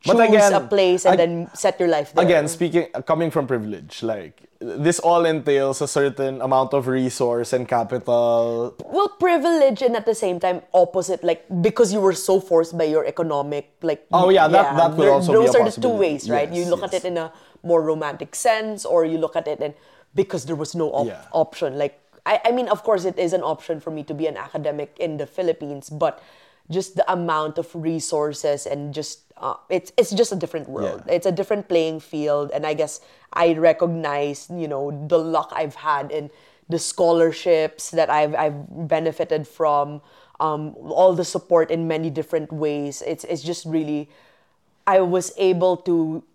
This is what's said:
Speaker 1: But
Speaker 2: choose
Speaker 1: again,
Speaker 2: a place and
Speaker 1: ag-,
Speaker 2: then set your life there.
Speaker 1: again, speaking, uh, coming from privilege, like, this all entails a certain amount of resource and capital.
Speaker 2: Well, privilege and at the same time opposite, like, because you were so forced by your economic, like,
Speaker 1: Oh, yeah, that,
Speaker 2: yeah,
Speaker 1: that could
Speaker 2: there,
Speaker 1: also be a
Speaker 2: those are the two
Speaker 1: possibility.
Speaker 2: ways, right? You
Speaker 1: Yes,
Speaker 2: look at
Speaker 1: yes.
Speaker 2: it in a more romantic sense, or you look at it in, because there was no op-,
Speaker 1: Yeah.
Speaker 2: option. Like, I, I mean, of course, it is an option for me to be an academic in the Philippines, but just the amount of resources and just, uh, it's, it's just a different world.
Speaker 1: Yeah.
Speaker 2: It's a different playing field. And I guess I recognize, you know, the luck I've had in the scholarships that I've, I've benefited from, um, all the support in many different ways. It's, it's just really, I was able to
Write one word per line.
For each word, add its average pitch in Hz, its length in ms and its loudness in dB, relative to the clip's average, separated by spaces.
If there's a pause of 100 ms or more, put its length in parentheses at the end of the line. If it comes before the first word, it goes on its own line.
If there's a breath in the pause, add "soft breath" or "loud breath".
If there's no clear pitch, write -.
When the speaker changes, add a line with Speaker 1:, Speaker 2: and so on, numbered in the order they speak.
Speaker 1:
But 170 120 4
Speaker 2:
choose 226 100 6
Speaker 1:
again, 208 260 6
Speaker 2:
a 196 60 4
place 185 460 2
and 185 80 8
Speaker 1:
ag-, 185 120 2
Speaker 2:
then 170 280 -4
set - 260 -2
your 180 80 2
life 151 240 0
there. - 120 2
Speaker 1:
again, 160 240 4
speaking, 165 460 0
uh, 131 80 -6
coming 160 300 -2
from 143 160 -2
privilege, 107 560 -6
like, 104 380 -8 (180)
this 143 380 -2
all 170 260 2
entails 139 560 0
a 147 60 -4
certain 135 560 -2
amount 131 320 0
of 131 140 0
resource 123 640 -2
and 127 160 -2
capital. 117 1040 0 (100)
Speaker 2:
Well, 392 240 0
privilege 330 760 2
and 240 120 2
at 220 120 -2
the 226 80 2
same 180 260 -4
time 180 220 -2 (120)
opposite, 180 480 2
like, 170 240 -2 (160)
because 208 300 4
you 214 80 0
were 190 140 4
so 190 260 2
forced 165 360 2
by 165 80 2
your 156 220 2
economic, 147 640 -4 (120)
like, 156 300 -2
Speaker 1:
Oh, 185 180 6
yeah, 175 180 6
that, 143 240 4
Speaker 2:
yeah, 147 40 0
Speaker 1:
that 165 200 4
could - 100 4
Speaker 2:
there, 139 60 8
Speaker 1:
also 156 200 4
be 220 60 8
a - 80 8
Speaker 2:
those - 80 2
are 233 100 6
the 214 60 0
two 233 240 -2
Speaker 1:
possibility. 214 60 -2
Speaker 2:
ways, 147 300 -2
right? 147 220 0
You 175 100 -2
Speaker 1:
Yes, 175 80 -2
Speaker 2:
look 170 120 -6
at 190 100 -6
Speaker 1:
yes. 185 120 -4
Speaker 2:
it 185 40 -2
in 170 100 -4
a 160 140 -8 (300 soft breath)
more 170 200 2
romantic 156 520 -4
sense, 220 500 -2
or 165 200 2
you 160 140 -4
look 160 180 -2
at 151 100 -4
it 147 140 -6
in, 147 140 -6 (400 soft breath)
because 175 320 -2
there 160 100 -6
was 147 180 -8
no 160 160 -2
op-, 139 160 -2
Speaker 1:
Yeah. 95 160 -10 (100)
Speaker 2:
option. 151 460 -2
Like, 143 200 -4 (280)
I, 208 200 2
I 233 40 2
mean, 247 180 -2
of - 140 -2
course, 196 220 0
it 185 140 -4
is 175 140 0
an 185 100 0
option 156 380 -6
for 165 100 -10
me 156 140 -10
to 156 100 -10
be 156 120 -4
an 147 100 -6
academic 147 640 -8
in 156 200 -6
the 143 80 -6
Philippines, 147 640 -4
but 151 300 -2 (520 soft breath)
just 185 260 -6
the - 140 0
amount 160 480 -2
of 160 160 -6
resources 151 920 -2
and 143 260 -6
just, 147 280 -10 (180)
uh, - 160 -6 (160)
it's, 180 260 -2
it's - 140 4
just 214 220 0
a 196 40 -6
different 160 320 -8
world. 107 380 -8
Speaker 1:
Yeah. 165 80 0
Speaker 2:
It's 170 120 0
a 190 60 0
different 196 360 -2
playing 160 320 0
field. 147 520 -2
And 151 140 -4
I 156 80 -2
guess 151 260 -6 (320 soft breath)
I 170 220 4
recognize, 156 960 0
you 170 160 -8
know, 143 220 -6 (180)
the 165 100 4
luck 160 380 -2
I've 151 200 -6
had 143 360 -2
in 147 160 -6 (400 soft breath)
the 170 100 -2
scholarships 165 1120 2
that 165 180 2
I've, 151 240 2
I've 151 540 -4
benefited 160 600 -2
from, 147 540 -2 (380 soft breath)
um, 151 380 -2
all 185 360 4
the 175 100 0
support 165 460 2
in 165 180 -2
many 160 220 -2
different 156 420 -4
ways. 147 540 -4
It's, 160 180 -6
it's 151 180 -6
just 170 220 -8
really, 151 460 -4 (760 soft breath)
I 190 140 6
was 180 380 -2
able 185 400 2 (100)
to 160 340 -2 (120)